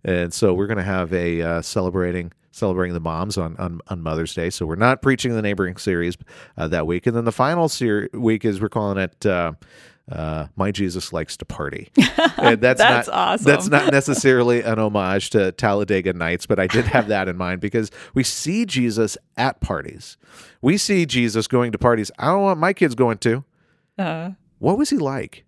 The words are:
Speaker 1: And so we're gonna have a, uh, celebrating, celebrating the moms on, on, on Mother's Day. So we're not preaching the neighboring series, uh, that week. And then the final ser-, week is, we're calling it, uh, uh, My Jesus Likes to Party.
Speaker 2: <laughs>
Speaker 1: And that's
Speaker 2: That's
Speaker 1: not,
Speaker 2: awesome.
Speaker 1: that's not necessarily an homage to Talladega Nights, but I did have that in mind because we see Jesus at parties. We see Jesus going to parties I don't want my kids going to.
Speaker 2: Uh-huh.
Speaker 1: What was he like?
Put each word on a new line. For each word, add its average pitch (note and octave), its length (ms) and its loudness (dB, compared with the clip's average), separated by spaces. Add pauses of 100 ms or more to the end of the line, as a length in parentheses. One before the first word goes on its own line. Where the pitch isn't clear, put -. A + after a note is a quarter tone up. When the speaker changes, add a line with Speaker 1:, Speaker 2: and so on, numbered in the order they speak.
Speaker 1:
And F2+ 300 -2
so F#2+ 200 2
we're G2 140 0
gonna G#2 160 -2
have F#2 300 -2
a, E2+ 280 0
uh, E2 200 -2
celebrating, F2+ 680 -4 (200)
celebrating F2+ 440 -2
the E2+ 60 -4
moms E2 360 -4
on, E2 200 -4
on, F2 300 -8
on F2 140 -8
Mother's D#2+ 320 -4
Day. F2 160 -4
So F2+ 160 -6
we're D#2+ 120 -4
not B2 260 2
preaching B2+ 320 0
the A2 80 -2
neighboring F#2+ 340 -2
series, F2 400 -2 (400)
uh, D#2+ 120 -4
that D#2+ 180 0
week. - 180 -2
And A#2 100 0
then A#2 100 -2
the A2+ 80 2
final D#3+ 360 2
ser-, G#2 440 0
week A2 320 0
is, G2 160 0
we're G#2+ 80 -2
calling G2+ 280 -2
it, F#2+ 300 -6
uh, F2 240 0 (600)
uh, D#2 440 -6
My G2 160 0
Jesus F#2 420 -4
Likes D#2+ 240 -6
to - 80 -14
Party. - 480 -10
Speaker 2:
<laughs> - 40 6 (420)
Speaker 1:
And - 220 4
that's B2+ 180 4
Speaker 2:
That's B3 280 6
Speaker 1:
not, - 80 -4
Speaker 2:
awesome. - 300 0
Speaker 1:
that's D3 220 6
not D3 240 4
necessarily B2+ 680 4
an A2 180 0
homage G2+ 520 0
to G2 200 4
Talladega G2+ 640 0
Nights, E2+ 320 -2
but F#2+ 140 2
I F#2 80 2
did A#2 180 0
have A2 220 2
that G2 200 0
in F2 80 -4
mind F2+ 260 -4
because G#2+ 280 -2 (240)
we C3 100 2
see G3+ 420 -4
Jesus A#2 520 -2 (200)
at B2+ 220 -2
parties. - 580 -8 (440)
We D#3+ 160 4
see F#3+ 300 2
Jesus A#2 400 0
going A#2+ 240 0
to G#2+ 80 -6
parties A#2 400 2
I B2+ 80 -2
don't G3 160 2
want F#3 160 0
my F3+ 140 2
kids D3+ 220 2
going A#2 240 2
to. B2 240 0 (540)
Speaker 2:
Uh-huh. E3+ 340 -6 (280)
Speaker 1:
What F3+ 180 2
was C#4+ 140 0
he C#4+ 60 2
like? C3+ 500 -4